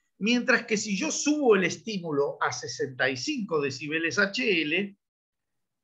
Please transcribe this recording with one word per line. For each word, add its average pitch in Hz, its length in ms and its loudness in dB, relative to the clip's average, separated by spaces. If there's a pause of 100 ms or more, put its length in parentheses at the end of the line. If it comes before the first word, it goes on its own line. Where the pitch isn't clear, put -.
(200)
mientras 233 460 2
que 220 100 0
si 202 220 -2
yo 294 120 -2
subo 277 460 4
el 190 80 4
estímulo 165 800 -2
a 147 100 2
sesenta 131 580 -4
y 135 60 -2
cinco 196 460 -2
decibeles 156 580 -2
H 202 440 0
L, 175 340 -2 (880)